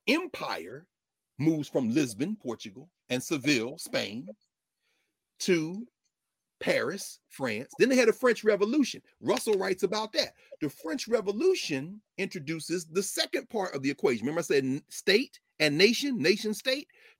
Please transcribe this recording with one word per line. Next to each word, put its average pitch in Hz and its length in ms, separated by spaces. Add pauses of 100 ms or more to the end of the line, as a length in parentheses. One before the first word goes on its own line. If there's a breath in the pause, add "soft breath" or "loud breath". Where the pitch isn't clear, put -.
empire 147 800 (500)
moves 151 320
from 127 220
Lisbon, 139 460
Portugal, 117 540 (200)
and 127 120
Seville, 139 540
Spain, 120 520 (1120)
to 180 460 (720)
Paris, 151 720
France. 120 500
Then 233 120
they 262 60
had 240 120
a 208 60
French 240 300
Revolution. 214 580 (180 soft breath)
Russell 208 380
writes 185 240
about 214 320
that. 302 200 (280 loud breath)
The 147 80
French - 360
Revolution 208 960 (160)
introduces 165 720
the 165 160
second - 480
part 190 240
of 139 80
the 139 80
equation. 120 340
Remember 151 140
I 165 40
said 139 220
n-, 135 240
state - 500 (200)
and 151 180
nation, 233 400
nation 202 380
state? 262 340 (320 soft breath)